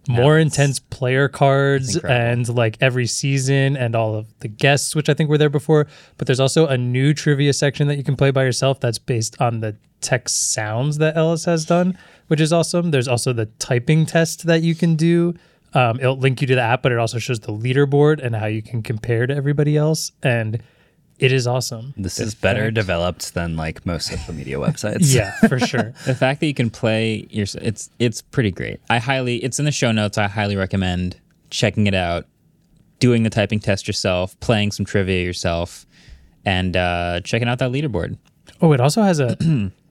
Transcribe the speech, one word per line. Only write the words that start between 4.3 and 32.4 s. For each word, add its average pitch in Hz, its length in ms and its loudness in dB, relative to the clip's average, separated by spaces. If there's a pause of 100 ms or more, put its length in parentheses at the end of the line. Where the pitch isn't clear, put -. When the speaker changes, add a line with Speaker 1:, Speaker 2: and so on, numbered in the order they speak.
Speaker 1:
the 117 80 -10
guests, 139 440 0
which 151 140 -2
I 147 60 4
think 151 160 0
were 151 80 4
there 147 120 4
before. 151 380 2 (300)
But 127 100 -4
there's 131 140 2
also 156 260 4
a 135 100 0
new 127 360 2
trivia 143 400 2
section 143 340 0
that 147 80 0
you 139 80 -4
can 135 140 -2
play 139 120 4
by 131 140 2
yourself 131 380 0
that's 120 180 -2
based 113 400 -4
on 117 220 -2
the 107 160 -6 (240)
text - 500 -4
sounds 120 460 -4
that 156 180 0
Ellis 165 300 0
has 165 180 0
done, 180 340 0 (300)
which 156 140 2
is 156 100 2
awesome. 170 400 0
There's 127 160 0
also 127 240 0
the 113 140 -2
typing 156 600 0
test 165 420 0
that 165 160 2
you 165 120 0
can 165 220 2
do. 170 360 2 (420)
Um, 123 260 2
it'll 131 160 0
link 131 240 0
you 139 60 2
to 131 80 4
the 127 60 4
app, 120 220 0
but 135 80 2
it 120 60 0
also 117 220 -2
shows 113 200 -4
the 107 140 -8
leaderboard 143 680 2
and 120 140 -4
how 107 120 -4
you 107 140 -4
can 110 220 -6
compare 117 440 -2
to 139 60 -4
everybody 147 440 0
else. 156 340 0 (100)
And 113 400 -2 (580)
it 131 120 4
is 127 160 2
awesome. 123 500 -4
Speaker 3:
This 95 200 -6
Speaker 2:
The 113 80 -4
Speaker 3:
is 107 100 -6
better 107 300 0
Speaker 2:
fact 110 100 -2
Speaker 3:
developed 90 580 -2
than, 85 240 -4
like, 80 300 -6
most 82 200 -4
social 85 280 -10
media 67 220 -8
websites. - 420 -4
Speaker 1:
<laughs> 135 160 4
Yeah, 101 160 0 (160)
for - 120 0
sure. 120 400 -2
Speaker 2:
<laughs> - 60 -18
The 135 80 0
fact 135 280 0
that 170 40 0
you 147 80 0
can 123 160 -2
play 110 600 -2
your, 101 160 -2 (120)
it's, - 380 -6
it's 117 240 -2
pretty 110 300 -2
great. 57 360 -10
I 117 120 2
highly, 123 380 -2
it's 123 200 -4
in 143 80 -2
the 147 60 0
show 123 200 0
notes. 107 280 0
I 101 80 2
highly 101 280 -2
recommend 92 640 -2 (300)
checking 104 380 0
it 98 80 2
out, 87 320 -2 (720)